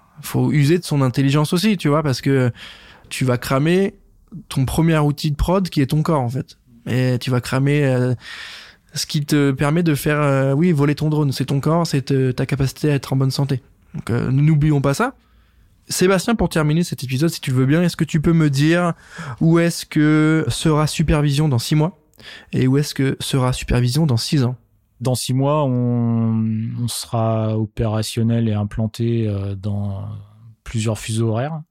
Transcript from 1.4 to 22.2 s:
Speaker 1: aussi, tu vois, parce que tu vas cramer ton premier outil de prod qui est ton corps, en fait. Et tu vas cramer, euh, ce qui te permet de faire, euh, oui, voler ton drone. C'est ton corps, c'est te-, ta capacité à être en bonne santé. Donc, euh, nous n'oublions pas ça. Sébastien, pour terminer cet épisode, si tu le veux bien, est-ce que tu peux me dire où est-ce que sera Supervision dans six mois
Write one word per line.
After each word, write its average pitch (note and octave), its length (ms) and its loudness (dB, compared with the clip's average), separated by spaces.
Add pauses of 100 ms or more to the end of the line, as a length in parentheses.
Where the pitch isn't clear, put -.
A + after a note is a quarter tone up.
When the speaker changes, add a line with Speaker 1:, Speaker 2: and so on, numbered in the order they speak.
Speaker 1:
aussi, F#3+ 240 2
tu D3+ 120 -2
vois, D3+ 120 2
parce C#3 200 -2
que C3 300 2 (580)
tu - 160 -6
vas B2 120 2
cramer E3 580 0 (540)
ton C3 160 0
premier D#3+ 320 2
outil D3 320 0
de D3 60 -2
prod F3+ 340 0
qui D3+ 120 0
est C3 60 0
ton D#3 140 0
corps, D#3 200 0
en A#2+ 80 -2
fait. B2+ 280 -8 (300)
Et B2+ 320 0
tu C3 100 -8
vas B2 100 0
cramer, C#3+ 460 0
euh, B2 300 0 (800)
ce - 100 -6
qui D3 200 -4
te C#3+ 260 2
permet D3+ 320 0
de D#3+ 120 2
faire, D3 240 0
euh, C3+ 340 2
oui, F3 180 2
voler C#3+ 240 2
ton D3+ 140 -2
drone. D3+ 220 0
C'est C3 140 -4
ton C#3 140 -2
corps, D#3+ 260 0
c'est C#3 180 -2
te-, C3 280 0
ta C3+ 160 -4
capacité C#3 420 -2
à C#3+ 60 2
être C3+ 180 -4
en - 20 2
bonne C3+ 160 2
santé. C3+ 300 -2 (320)
Donc, - 160 -8
euh, A2+ 220 0
nous C#3 120 2
n'oublions D3+ 380 4
pas C#3 140 0
ça. B3 180 0 (720)
Sébastien, F3+ 480 2
pour F3 140 0
terminer D#3 340 2
cet - 200 -8
épisode, C3 260 0
si - 120 -8
tu C3+ 100 -4
le B2+ 60 2
veux C3 80 4
bien, D#3 180 4
est-ce E3+ 140 0
que D#3+ 80 0
tu D#3 160 0
peux E3+ 120 4
me D#3+ 160 4
dire E3 440 2 (480)
où E3 180 4
est-ce E3+ 260 0
que D#3 640 2
sera D3+ 400 2
Supervision D3+ 640 0
dans A#2+ 100 2
six - 160 -2
mois D3+ 240 0 (540)